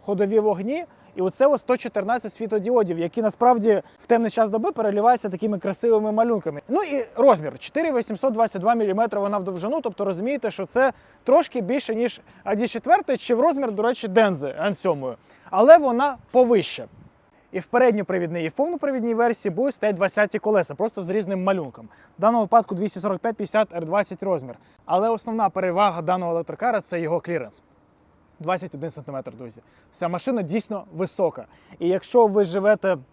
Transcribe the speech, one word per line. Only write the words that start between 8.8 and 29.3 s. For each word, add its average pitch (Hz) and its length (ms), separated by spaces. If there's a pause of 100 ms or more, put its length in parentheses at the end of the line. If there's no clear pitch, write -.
вона 202 180
в 185 60
довжину, 196 380
тобто 208 240
розумієте, 214 460
що 196 140
це 254 280 (300)
трошки 269 380
більше, 233 340
ніж 233 260 (220)
А 202 120
Д 220 120
чотири, 277 500
чи - 180
в 226 40
розмір, 277 320
до 202 120
речі, 233 240
Дензи 180 520
Н 190 140
сьомої. 135 420 (340)
Але 254 280
вона 269 400 (140)
повище. 233 560 (640)
І 185 80
в 170 60
передньопривідній, 185 800
і 160 40
в 160 40
повнопривідній 269 600
версії 233 400
будуть 247 220
стоять 208 200
двадцяті 196 440
колеса, 190 360
просто 208 260
з 170 80
різним 190 340
малюнком. 151 460 (280)
В 165 40
даному 226 220
випадку 208 320
двісті 190 240
сорок 190 200
п'ять 226 160
п'ятдесят 214 400
Р 170 100
двадцять 190 380
розмір. 139 320 (300)
Але 190 240
основна 220 400
перевага 185 520
даного 175 300
електрокара — 170 500
це 175 180
його 165 200
кліренс. 147 440 (800)
Двадцять 175 340
один 151 140
сантиметр, 135 460